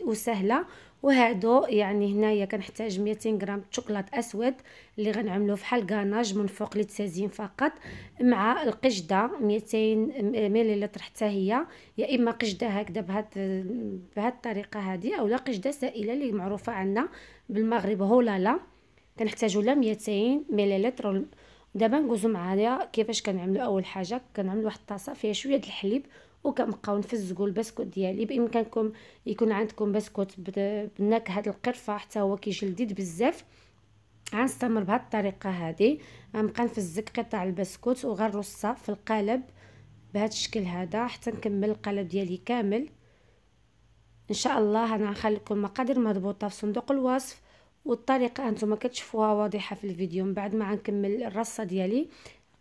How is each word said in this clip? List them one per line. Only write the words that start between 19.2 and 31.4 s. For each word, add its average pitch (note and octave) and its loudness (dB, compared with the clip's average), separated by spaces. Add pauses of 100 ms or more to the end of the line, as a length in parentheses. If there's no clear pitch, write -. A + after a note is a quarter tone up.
لها B3 4
ميتين A3 2
مليلتر. G3+ 2 (500)
دابا A3+ 4
نقوزو A3+ 2
معايا G#3 0
كيفاش A3 0
كنعملو. F#3+ 0
أول G3 0
حاجة F#3+ -6 (140)
كنعملو G3+ -2
واحد G#3+ -4
الطاسة G#3 -10
فيها G#3+ -2
شوية C4+ 0
د G#3+ -2
الحليب، A3+ -2 (380)
وكنبقاو A3+ -2
نفزقو G3+ -2
البسكوت G#3+ -4
ديالي. F#3+ -2
بإمكانكم A3+ 0 (340)
يكون A3 2
عندكم G#3+ 0
بسكوت G3+ -2
بد-، G3+ -2 (100)
بنكهة G#3 2